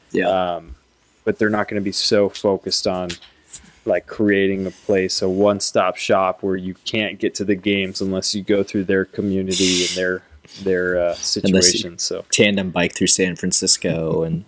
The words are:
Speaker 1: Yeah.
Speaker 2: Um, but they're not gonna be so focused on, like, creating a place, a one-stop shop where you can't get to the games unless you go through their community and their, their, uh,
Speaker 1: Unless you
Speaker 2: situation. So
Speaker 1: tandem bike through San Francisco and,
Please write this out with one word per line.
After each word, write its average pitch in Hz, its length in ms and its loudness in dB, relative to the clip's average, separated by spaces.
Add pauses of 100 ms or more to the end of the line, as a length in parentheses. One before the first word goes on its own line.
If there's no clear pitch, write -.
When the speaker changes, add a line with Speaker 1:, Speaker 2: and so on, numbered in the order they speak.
(100)
Speaker 1:
Yeah. 95 180 0
Speaker 2:
Um, 87 460 -2 (500)
but 107 140 -2
they're 110 120 4
not 104 180 -2
gonna 107 120 -4
be 98 120 -4
so 104 360 2
focused - 580 -2
on, 90 240 -4 (760)
like, 92 220 0
creating 98 600 2
a 92 40 -6
place, 95 520 -2
a 95 60 2
one-stop 98 680 2
shop 95 460 0
where 95 140 -2
you 92 180 -8 (100)
can't 104 340 -4
get 104 180 -2
to 104 80 -4
the 98 100 2
games 98 460 -2
unless 95 340 -2
you 101 80 -6
go 101 200 2
through 101 220 -2
their 95 200 0
community 95 840 0
and 85 100 -2
their, 92 260 -2 (400)
their, 90 360 0
uh, 87 100 2
Speaker 1:
Unless - 280 -2
you 101 60 -4
Speaker 2:
situation. 92 560 2
So 90 340 -6
Speaker 1:
tandem 98 380 2
bike 87 240 0
through 92 140 0
San 90 280 2
Francisco 82 840 -2
and, 82 240 -4